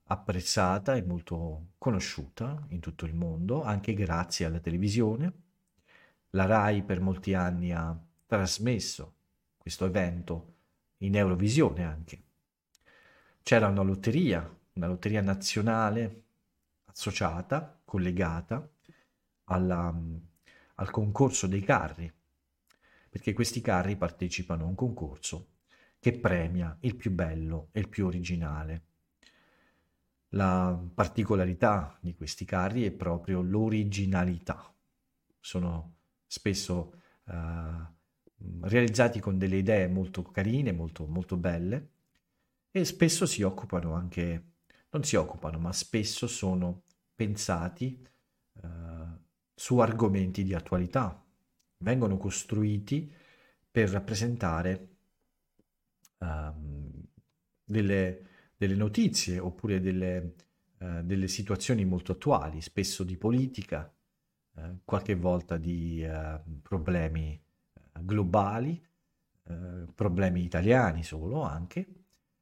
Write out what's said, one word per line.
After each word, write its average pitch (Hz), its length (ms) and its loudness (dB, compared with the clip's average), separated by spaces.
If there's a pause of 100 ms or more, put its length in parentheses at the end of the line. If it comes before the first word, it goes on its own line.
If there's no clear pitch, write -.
apprezzata 95 880 2
e 113 80 2
molto 85 760 -6
conosciuta 120 920 -2
in 85 100 -6
tutto 82 260 -8
il 80 80 -4
mondo, 85 500 -2
anche 104 300 0
grazie 87 520 0
alla 82 140 -2
televisione. 107 760 0 (960)
La 95 160 4
rai 104 380 4
per 90 180 0
molti 95 320 0
anni 87 400 0
ha 82 240 -2 (280)
trasmesso 104 920 0 (420)
questo - 280 -4
evento 87 680 -2 (460)
in 98 160 2
Eurovisione 98 680 4
anche. 80 400 -8 (1200)
C'era 110 260 6
una 98 140 4
lotteria, 95 680 2 (240)
una 85 140 -2
lotteria 101 340 0
nazionale 107 1000 0 (720)
associata, 95 880 -2
collegata 90 840 0 (800)
alla, 90 480 0 (840)
al 98 140 -4
concorso 113 560 2
dei 185 160 2
carri, 85 500 0 (1000)
perché 107 240 -2
questi 113 280 -2
carri 95 360 2
partecipano 87 680 -2
a 80 40 -2
un 95 80 -2
concorso 85 760 -6 (480)
che 120 180 2
premia 85 640 0
il 117 140 -2
più - 160 -4
bello 80 600 -2
e 107 80 -2
il 92 80 -4
più 98 160 -2
originale. 82 800 -4 (1500)
La 92 480 2 (160)
particolarità 95 1080 2
di 87 140 -6
questi - 300 -10
carri 101 400 0
è 95 60 0
proprio 87 500 -2
l'originalità. 98 1300 0 (680)
Sono 85 580 -6 (280)
spesso, - 680 -2 (320)
eh, 82 680 -6 (680)
realizzati 113 580 6
con 95 180 0
delle 95 200 4
idee 95 300 4
molto 92 360 -2
carine, 113 480 0
molto, 82 340 -6
molto 87 320 -2
belle, 90 520 -2 (840)
e 190 120 2
spesso 170 420 4
si - 180 0
occupano 87 500 0
anche, 87 600 -4 (360)
non 151 140 -2
si 180 120 2
occupano, 80 420 0
ma 85 140 -2
spesso - 560 -2
sono 90 560 -2 (320)
pensati, 101 880 -2 (560)
eh, 85 600 -12 (320)
su - 240 2
argomenti 104 640 4
di 95 100 0
attualità. 90 680 -2 (540)
Vengono 110 400 0
costruiti 104 920 -2 (600)
per 107 180 4
rappresentare, 95 1000 -2 (1300)
ehm, 76 720 -6 (720)
delle, 98 640 0 (300)
delle 98 180 2
notizie 107 640 2
oppure 95 400 -2
delle, 92 560 0 (420)
eh, 87 260 -6
delle 95 240 0
situazioni 101 580 0
molto 90 260 0
attuali, 80 500 0
spesso - 420 -4
di 90 140 -6
politica, 113 760 -2 (640)
eh, 85 260 -10
qualche 101 320 0
volta 87 420 2
di, 82 460 -2
eh, 78 380 -4 (200)
problemi, 80 720 -2 (420)
eh, - 80 -20 (200)
globali, 104 840 2 (600)
eh, 87 460 -10
problemi 90 500 2
italiani 87 600 4
solo 85 380 -4
anche. 123 460 -6 (540)